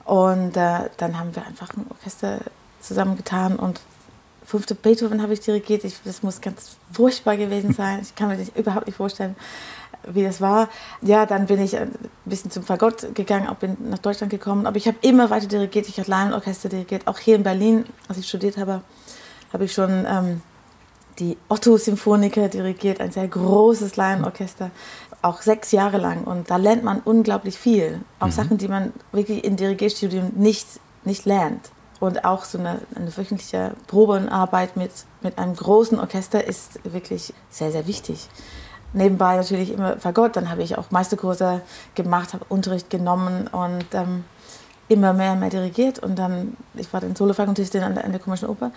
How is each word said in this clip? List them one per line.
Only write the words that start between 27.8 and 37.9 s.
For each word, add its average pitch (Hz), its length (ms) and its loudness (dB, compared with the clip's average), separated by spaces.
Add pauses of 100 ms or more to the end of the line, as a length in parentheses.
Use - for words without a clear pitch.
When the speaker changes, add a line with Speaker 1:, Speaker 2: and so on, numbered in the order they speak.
Speaker 1:
Auch 185 80 0
Speaker 2:
Mhm. 175 40 0
Speaker 1:
Sachen, 170 280 0
die 190 80 -4
man 190 260 -2 (180)
wirklich 208 320 -2
im 196 120 0
Dirigierstudium 190 800 -2
nicht, 202 320 2 (360)
nicht 196 220 -4
lernt. 196 460 0 (300)
Und 185 240 -2
auch 190 180 0
so - 160 -10
eine, 175 200 -4 (160)
eine 170 200 -8
wöchentliche 190 560 -6 (160)
Probenarbeit 190 880 2
mit, 185 160 -6 (300)
mit 185 180 -6
einem 180 160 -4
großen 220 420 4
Orchester 190 480 -2
ist - 380 -10
wirklich 180 500 -10 (160)
sehr, 156 220 -6
sehr 160 160 -6
wichtig. 165 400 -8 (640)